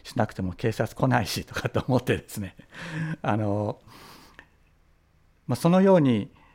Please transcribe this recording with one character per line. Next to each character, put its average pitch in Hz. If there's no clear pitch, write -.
し -
な 113
く -
て -
も 90
警 -
察 110
来 -
な 123
い 120
し」 -
と -
か -
と -
思 127
っ -
て 101
で -
す -
ね、 98
<laughs> 160
あ 123
の、 104
ま 127
あ、 -
そ 170
の 185
よ 190
う 175
に 123